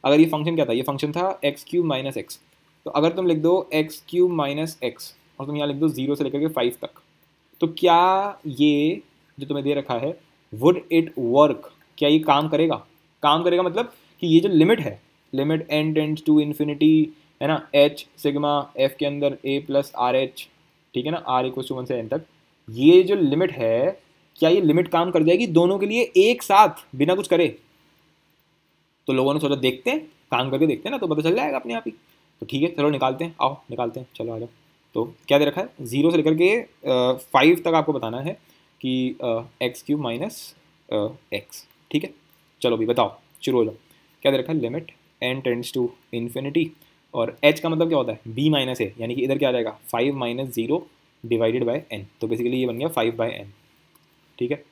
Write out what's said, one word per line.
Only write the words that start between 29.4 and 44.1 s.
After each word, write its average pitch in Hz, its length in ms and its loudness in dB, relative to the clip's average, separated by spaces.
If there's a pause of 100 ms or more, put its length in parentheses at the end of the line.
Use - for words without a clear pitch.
देखते 127 340 -2
हैं, 311 80 -2 (320)
काम 131 180 -2
करके 135 180 2
देखते 147 220 -4
हैं - 20 -6
ना, 277 60 -6
तो 196 100 -4
पता 156 140 -2
चल 165 140 0
जाएगा 151 220 -2
अपने 117 160 -8
आप 226 120 -8
ही। 113 80 -8 (480)
तो 110 40 -12
ठीक 135 180 -4
है 170 60 0
चलो 147 200 0
निकालते 135 360 -2
हैं, 165 160 -12
आओ 135 120 -2 (180)
निकालते 120 280 -6
हैं, 127 160 -16
चलो 117 180 -8
आ 113 60 -10
जाओ। 117 80 -10 (480)
तो 113 80 -2 (240)
क्या 139 120 4
दे 147 60 4
रखा 143 160 -2
है, 233 80 -6 (120)
ज़ीरो 135 300 0
से 175 60 2
लेकर 156 160 2
के, 170 220 4
अ, 127 580 -2 (200)
फ़ाइव 160 320 4
तक 165 80 0
आपको 156 200 0
बताना 117 260 -6
है 160 140 -6 (480)
कि, 127 420 -4
अ, 117 180 -4 (200)
एक्स 123 220 -6
क्यूब 147 160 -4
माइनस, 135 560 -8 (340)
अ, 107 180 -2 (260)
एक्स, - 320 -12 (260)
ठीक 151 120 -2
है। 190 100 -14 (480)
चलो 117 160 0
भाई 110 80 -2
बताओ, 117 300 0 (300)
शुरू 127 120 0
हो 117 80 2
जाओ। 107 80 -8 (480)